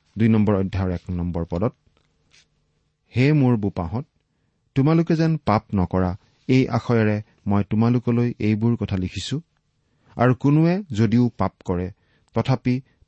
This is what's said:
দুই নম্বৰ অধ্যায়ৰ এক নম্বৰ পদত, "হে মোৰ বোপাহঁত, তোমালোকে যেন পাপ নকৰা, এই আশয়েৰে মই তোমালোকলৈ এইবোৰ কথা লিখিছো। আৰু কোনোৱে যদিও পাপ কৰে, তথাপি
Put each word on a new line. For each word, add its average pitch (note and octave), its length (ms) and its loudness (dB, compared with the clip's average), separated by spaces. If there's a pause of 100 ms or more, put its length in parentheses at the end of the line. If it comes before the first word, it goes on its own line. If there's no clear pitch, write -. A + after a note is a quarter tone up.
(180)
দুই A2+ 100 2
নম্বৰ G#2+ 260 4
অধ্যায়ৰ F#2+ 360 -2
এক F2 200 -6
নম্বৰ F2 340 -4
পদত, F#2 320 -4 (1400)
"হে C3+ 160 4
মোৰ B2+ 240 4
বোপাহঁত, G2+ 500 -4 (680)
তোমালোকে E3 420 2
যেন D#3+ 200 0
পাপ A2 260 0 (120)
নকৰা, F#2 420 0 (320)
এই C3 200 2
আশয়েৰে A2 540 0 (240)
মই G2+ 240 0
তোমালোকলৈ A#2+ 680 0
এইবোৰ A2 380 0
কথা G2+ 200 -4
লিখিছো। F#2 440 -6 (760)
আৰু B2 180 4
কোনোৱে D#3+ 580 2
যদিও A#2 460 2
পাপ F#2+ 140 -2 (120)
কৰে, F2+ 280 -4 (420)
তথাপি B2+ 480 -2 (260)